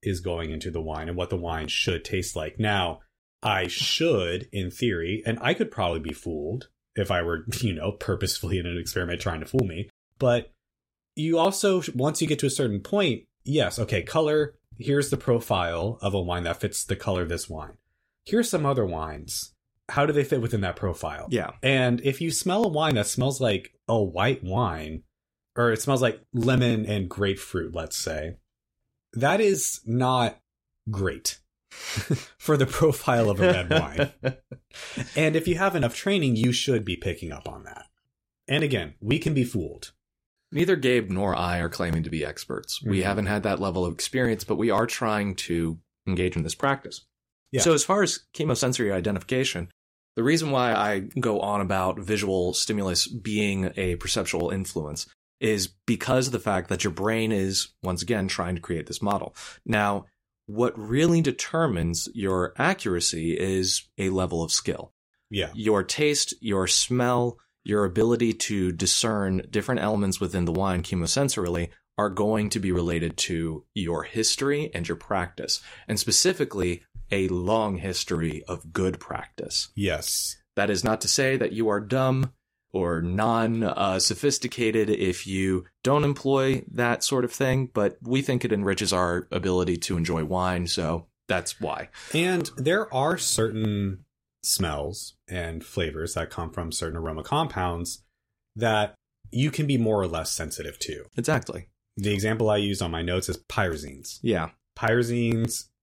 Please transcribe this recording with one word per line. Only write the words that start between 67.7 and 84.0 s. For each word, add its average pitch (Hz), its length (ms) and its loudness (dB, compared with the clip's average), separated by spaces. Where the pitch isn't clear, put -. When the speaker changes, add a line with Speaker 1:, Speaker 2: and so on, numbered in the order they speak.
Speaker 2:
ability 113 480 2
to 98 360 0
discern 95 800 0
different 107 320 0
elements 101 400 0
within 90 240 0
the 85 80 0
wine 90 300 0
chemosensorily 87 880 0
are 104 140 2
going 104 400 2
to 104 100 -2
be 95 120 0
related 85 440 0
to 82 480 -2
your 85 280 -2
history 139 720 -2
and 85 120 -4
your 82 120 -4
practice, - 640 -4
and 110 100 -2
specifically 104 840 0
a 98 180 2
long 95 500 0
history 82 680 -4
of 82 260 -8
good 92 280 0
practice. - 760 -6
Speaker 1:
Yes. 87 640 -2
Speaker 2:
That 101 120 2
is 98 160 0
not 110 180 2
to - 60 -4
say 135 300 2
that 117 140 0
you 110 180 2
are 101 100 2
dumb 131 520 2
or 87 280 0
non, 113 640 2
uh, 95 380 2